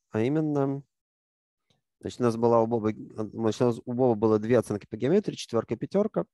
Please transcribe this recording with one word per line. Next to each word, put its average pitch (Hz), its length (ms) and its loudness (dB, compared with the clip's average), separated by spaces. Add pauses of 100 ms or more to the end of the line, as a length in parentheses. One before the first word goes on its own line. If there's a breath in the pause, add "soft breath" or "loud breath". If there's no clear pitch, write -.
(100)
а 107 100 -2
именно, 139 640 -2 (1160)
значит, - 200 -10
у 123 40 2
нас 113 120 2
была 117 260 4
у 110 40 2
Боба, 110 260 0 (400)
значит, 113 300 -2
у - 40 4
нас 113 180 0
у 123 80 -8
Боба 123 220 2
было 110 240 4
две 110 200 2
оценки 104 300 -2
по - 80 -10
геометрии, 151 380 0
четвёрка 113 400 -4
и - 20 -2
пятёрка. - 580 -2